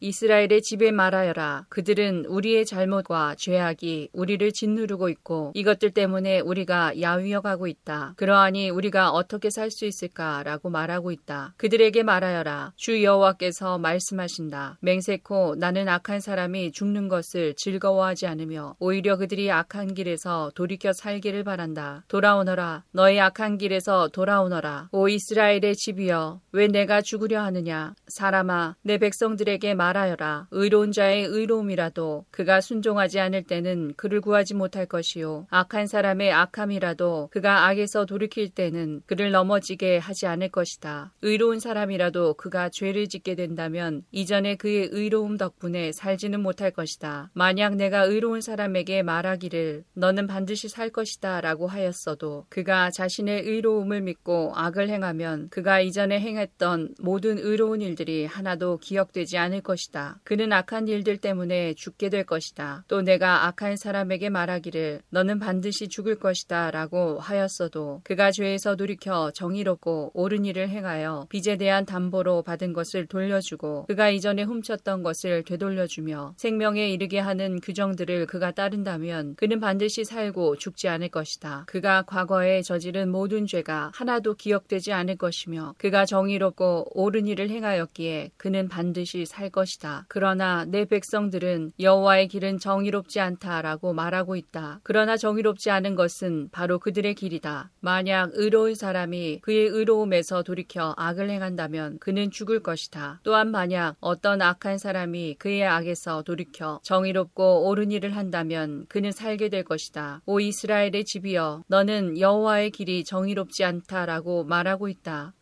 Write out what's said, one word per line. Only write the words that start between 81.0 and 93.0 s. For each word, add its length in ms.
것이다. 580
그가 360
과거에 600
저지른 480
모든 360
죄가 480
하나도 400
기억되지 580
않을 240
것이며 640
그가 260
정의롭고 920
옳은 320
일을 240
행하였기에 840
그는 320
반드시 580
살 240
것이다. 580
그러나 580
내 180
백성들은 960
"여호와의 480
길은 300
정의롭지 640